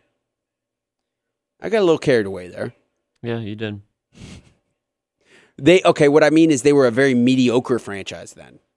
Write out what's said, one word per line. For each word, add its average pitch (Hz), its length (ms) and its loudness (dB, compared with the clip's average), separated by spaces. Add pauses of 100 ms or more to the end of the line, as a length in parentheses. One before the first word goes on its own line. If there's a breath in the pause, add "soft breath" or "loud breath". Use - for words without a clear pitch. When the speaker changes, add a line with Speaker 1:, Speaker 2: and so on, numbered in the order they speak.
(1600)
Speaker 1:
I - 120 -12
got 220 80 -2
a 202 60 0
little 160 120 2
carried 117 300 0
away 92 220 -14
there. 101 260 -12 (480)
Speaker 2:
Yeah, 117 160 -8
you 107 180 -12
did. 104 240 -12 (1800 soft breath)
Speaker 1:
They, 170 300 4
okay, 147 240 2
what 156 120 4
I 151 60 4
mean 160 220 4
is 135 100 0
they 143 140 2
were 139 120 4
a 120 40 0
very 131 240 0
mediocre 123 640 0
franchise 92 560 -14
then. 65 240 -20 (180)